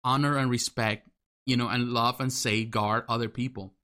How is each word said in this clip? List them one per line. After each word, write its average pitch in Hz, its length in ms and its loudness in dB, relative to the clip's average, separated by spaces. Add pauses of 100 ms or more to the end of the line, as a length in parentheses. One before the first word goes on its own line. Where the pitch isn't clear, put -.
honor 139 320 2
and 131 140 2
respect, 113 580 -2 (360)
you 131 120 2
know, 120 120 0
and 120 240 0
love 120 280 2
and 127 120 0
safeguard 110 760 0
other 117 200 -2
people. 110 540 -6